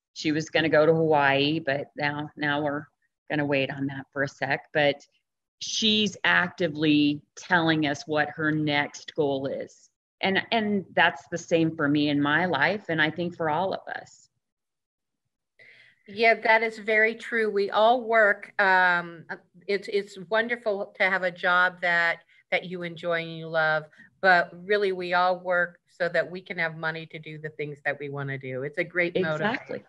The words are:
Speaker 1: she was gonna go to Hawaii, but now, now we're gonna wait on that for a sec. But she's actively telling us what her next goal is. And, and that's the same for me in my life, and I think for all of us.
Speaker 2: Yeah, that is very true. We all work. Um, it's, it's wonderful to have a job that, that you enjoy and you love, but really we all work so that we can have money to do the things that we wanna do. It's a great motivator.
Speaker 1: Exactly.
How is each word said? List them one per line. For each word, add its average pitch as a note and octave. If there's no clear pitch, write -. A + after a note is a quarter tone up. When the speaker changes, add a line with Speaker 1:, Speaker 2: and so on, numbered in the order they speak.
Speaker 1:
she -
was D#3
gonna D#3+
go D3+
to D#3+
Hawaii, D3
but C#3+
now, D3
now D3
we're D3
gonna D3
wait C3+
on C3+
that C#3
for C#3
a C#3
sec. C#3
But C#3+
she's G#3+
actively D#3
telling D#3+
us D3
what D3+
her D3+
next D3
goal C#3
is. -
And, F#3+
and G#3
that's F3
the E3+
same E3
for D3+
me D3
in C#3+
my D3
life, F3
and D#3+
I D3+
think E3+
for D#3+
all F3+
of -
us. -
Speaker 2:
Yeah, A3+
that A3
is A3
very A3
true. A3
We G3
all A#3
work. G#3+
Um, F3
it's, G3
it's G3+
wonderful A3
to G#3
have F#3
a F3+
job F3+
that, E3+
that F#3
you F3
enjoy E3+
and E3
you D#3+
love, D#3
but F3
really G3+
we F3+
all F3+
work F3+
so -
that D#3+
we F#3
can F#3
have E3
money D#3+
to E3
do D#3
the D#3
things D3
that C#3+
we D3
wanna C#3
do. C3
It's D3
a F3
great E3+
motivator. E3
Speaker 1:
Exactly. G#3